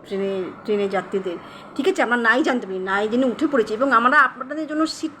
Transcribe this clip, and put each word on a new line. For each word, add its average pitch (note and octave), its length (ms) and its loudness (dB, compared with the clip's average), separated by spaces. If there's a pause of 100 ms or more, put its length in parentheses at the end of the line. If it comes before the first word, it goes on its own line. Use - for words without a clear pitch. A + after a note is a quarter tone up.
ট্রেনে, G3 380 -4 (200)
ট্রেনে G3+ 240 0
যাত্রীদের। F#3+ 480 -2 (380)
ঠিক C#4+ 140 0
আছে, F#4 140 2
আমরা A#3 140 2
নাই A#3 260 4
জানতে B3 240 0
পারি, F#3+ 120 -6
নাই G3 300 0
জেনে B3 180 2
উঠে A#3+ 200 0
পড়েছি A3 280 2
এবং C4 180 0
আমরা B3 260 6
আপনাদের C4+ 480 0
জন্য D4+ 200 0
সিট D#4 240 -6 (100)